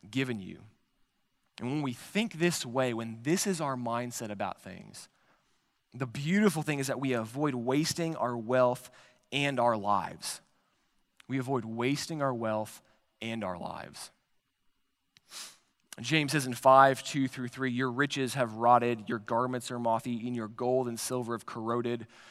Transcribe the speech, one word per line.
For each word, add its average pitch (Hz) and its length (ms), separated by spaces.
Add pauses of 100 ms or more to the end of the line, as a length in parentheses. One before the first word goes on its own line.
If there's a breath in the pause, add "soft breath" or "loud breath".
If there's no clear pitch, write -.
(100)
given 123 300
you? 90 220 (960)
And 120 100
when 147 140
we 131 100
think 208 420
this 165 300
way, 123 300
when 113 280
this 160 240
is 180 140
our 135 160
mindset 120 540
about 101 320
things, - 480 (840)
the 127 140
beautiful 156 560
thing 147 160
is 135 80
that 127 140
we 135 120
avoid 123 420
wasting 147 600
our 120 180
wealth 123 560 (400 soft breath)
and 139 300
our 117 160
lives. 95 640 (880)
We 131 100
avoid 127 280
wasting 139 560
our 135 100
wealth 110 480 (400)
and 113 240
our 92 140
lives. - 520 (1900 loud breath)
James 143 320
says 143 140
in 123 80
five 135 480
two 135 260
through 123 200
three, 131 240
"Your 127 180
riches 135 440
have 120 200
rotted, 120 540
your 117 100
garments 123 520
are 123 80
moth-eaten, 117 540
your 113 160
gold 123 400
and 117 100
silver 120 360
have 107 100
corroded. 120 640 (240 soft breath)